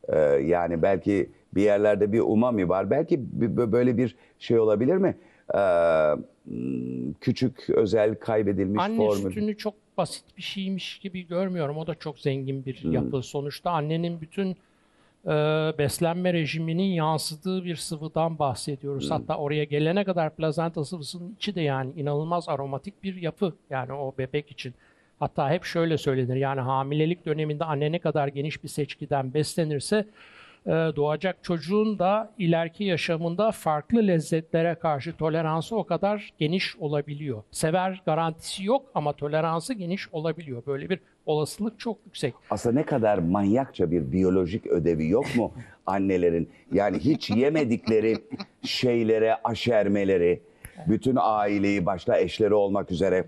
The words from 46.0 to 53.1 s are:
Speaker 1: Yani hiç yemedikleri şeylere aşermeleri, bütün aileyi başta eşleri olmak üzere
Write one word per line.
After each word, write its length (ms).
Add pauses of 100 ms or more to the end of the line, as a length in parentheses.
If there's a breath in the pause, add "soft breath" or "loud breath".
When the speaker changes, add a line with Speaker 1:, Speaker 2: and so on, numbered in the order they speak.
Speaker 1:
Yani 260
hiç 300
yemedikleri 880 (460)
şeylere 800
aşermeleri, 1000 (460 loud breath)
bütün 320
aileyi 640
başta 340
eşleri 340
olmak 380
üzere 360